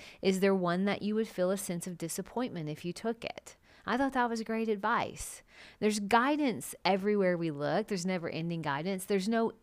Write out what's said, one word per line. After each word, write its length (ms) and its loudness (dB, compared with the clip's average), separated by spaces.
is 200 2
there 120 6
one 320 2
that 160 0
you 140 -2
would 120 2
feel 220 0
a 80 2
sense 300 -6
of 100 -8
disappointment 720 -6
if 160 -8
you 80 -4
took 320 -6
it?" 300 -12
I 120 0
thought 160 0
that 160 2
was 140 -4
great 260 -2
advice. 760 -2
There's 200 2
guidance 840 2
everywhere 540 4
we 140 -2
look. 360 0
There's 180 -4
never-ending 560 -2
guidance. 440 -2
There's 240 2
no 340 2